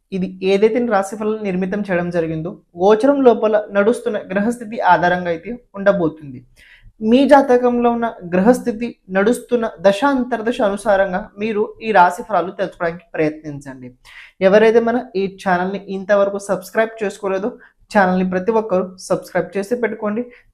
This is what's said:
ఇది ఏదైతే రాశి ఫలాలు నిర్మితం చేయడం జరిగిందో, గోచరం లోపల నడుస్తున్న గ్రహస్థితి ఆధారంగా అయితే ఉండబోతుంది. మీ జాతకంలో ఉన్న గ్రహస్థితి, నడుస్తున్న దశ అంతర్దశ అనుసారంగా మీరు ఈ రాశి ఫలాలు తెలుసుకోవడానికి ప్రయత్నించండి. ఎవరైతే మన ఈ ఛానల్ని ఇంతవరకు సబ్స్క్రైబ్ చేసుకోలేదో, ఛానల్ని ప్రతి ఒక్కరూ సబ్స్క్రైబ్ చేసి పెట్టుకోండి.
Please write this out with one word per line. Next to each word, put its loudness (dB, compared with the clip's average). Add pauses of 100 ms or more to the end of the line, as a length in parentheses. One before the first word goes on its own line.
(120)
ఇది -6
ఏదైతే 2
రాశి -2
ఫలాలు -4
నిర్మితం -4
చేయడం -2
జరిగిందో, -4 (260)
గోచరం 4
లోపల 4
నడుస్తున్న 0
గ్రహస్థితి -4
ఆధారంగా 2
అయితే -6 (240)
ఉండబోతుంది. -2 (560)
మీ 4
జాతకంలో 4
ఉన్న -2 (180)
గ్రహస్థితి, 0 (240)
నడుస్తున్న 0 (140)
దశ 2
అంతర్దశ -2
అనుసారంగా 0 (180)
మీరు -2 (220)
ఈ -4
రాశి 4
ఫలాలు -2
తెలుసుకోవడానికి -6
ప్రయత్నించండి. -6 (540)
ఎవరైతే 6
మన 0 (160)
ఈ 0 (120)
ఛానల్ని -2
ఇంతవరకు 0
సబ్స్క్రైబ్ -4
చేసుకోలేదో, -4 (420)
ఛానల్ని 2
ప్రతి 0
ఒక్కరూ 0 (120)
సబ్స్క్రైబ్ -4
చేసి -4
పెట్టుకోండి. -4 (300)